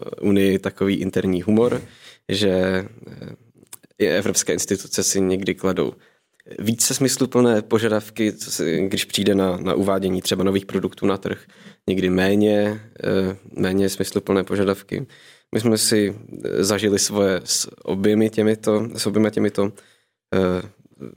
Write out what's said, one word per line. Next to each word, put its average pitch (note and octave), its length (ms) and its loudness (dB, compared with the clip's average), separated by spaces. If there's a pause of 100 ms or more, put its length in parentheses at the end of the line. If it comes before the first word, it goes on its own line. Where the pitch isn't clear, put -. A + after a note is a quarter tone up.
(220)
unii G2 380 4
takový G2 360 -2
interní F#2 460 -2
humor, A#2 400 2 (480)
že, G2 200 0
eh, F#2 360 0 (1120)
i G2+ 100 2
evropské F#2 460 0
instituce - 500 -2
si - 180 0
někdy F#2+ 340 0
kladou F2 380 -2 (640)
více A2+ 340 0
smysluplné B2 680 2
požadavky, G#2+ 720 0
co - 180 -12
se, D#2+ 260 -2
když F#2+ 280 -2
přijde G2+ 300 2
na, F#2+ 220 2
na F#2 160 -2
uvádění F#2+ 480 0
třeba F#2+ 220 -2
nových G2 220 2
produktů - 400 -4
na G2 120 0
trh, - 280 -8 (420)
někdy F#2 220 2
méně, G#2 720 2 (220)
eh, F#2+ 340 0 (180)
méně F#2+ 340 0
smysluplné G2 540 0
požadavky. G2 640 -2 (460)
My A2 60 0
jsme A2+ 180 2
si, G#2 380 0 (300)
eh, A1 180 0
zažili G2+ 360 2
svoje G2 440 0
s - 260 -4 (160)
oběmi G#2 440 2
těmito, G#2+ 640 0
s - 120 -4
oběma G#2+ 220 2
těmito, G#2 420 -2 (640)
eh, F2+ 260 0 (560)